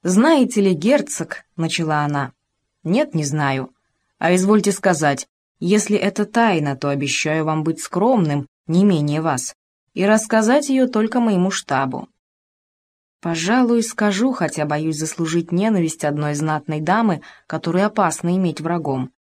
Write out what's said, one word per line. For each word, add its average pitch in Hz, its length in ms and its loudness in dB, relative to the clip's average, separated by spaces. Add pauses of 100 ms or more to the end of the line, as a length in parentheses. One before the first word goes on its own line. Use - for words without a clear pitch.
"Знаете 247 580 2
ли, 190 120 4
герцог", — 196 680 -2 (140)
начала 156 480 -2
она. 143 260 -4 (560)
"Нет, 285 260 0
не 156 120 -2
знаю. 135 480 -4 (440)
А 175 160 2
извольте 196 380 2
сказать, 151 560 0 (320)
если 208 380 0
это 202 280 0
тайна, 175 520 0
то 143 100 -4
обещаю 151 560 -2
вам 156 200 -2
быть 160 180 -4
скромным, 180 640 0 (180)
не 180 200 2
менее 147 340 2
вас, 156 360 -4 (380)
и 185 120 0
рассказать 220 640 2
ее 262 180 2
только 226 320 0
моему 196 320 2
штабу". 135 560 -4 (1120)
"Пожалуй, 220 640 2
скажу, 214 480 0
хотя 156 340 -4
боюсь 151 320 -2
заслужить 165 540 -2
ненависть 185 540 0
одной 147 280 -2
знатной 151 460 -2
дамы, 190 420 0 (240)
которую 170 400 -2
опасно 180 520 0
иметь 175 240 -2
врагом". 143 600 -4